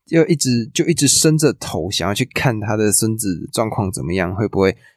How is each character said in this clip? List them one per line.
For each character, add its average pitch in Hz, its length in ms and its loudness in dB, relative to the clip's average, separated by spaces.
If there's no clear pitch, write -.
就 160 200 4
一 170 100 2
直， 120 380 -2
就 165 120 0
一 170 80 2
直 143 140 2
伸 156 300 4
着 151 160 4
头 87 360 -6
想 85 160 -4
要 101 80 -2
去 120 120 -2
看 113 340 -2
她 107 160 -4
的 107 160 2
孙 110 260 0
子 98 360 -4
状 113 160 -2
况 98 200 -2
怎 64 140 -6
么 82 120 -2
样， 92 200 -2
会 101 140 -2
不 98 100 -4
会 95 160 4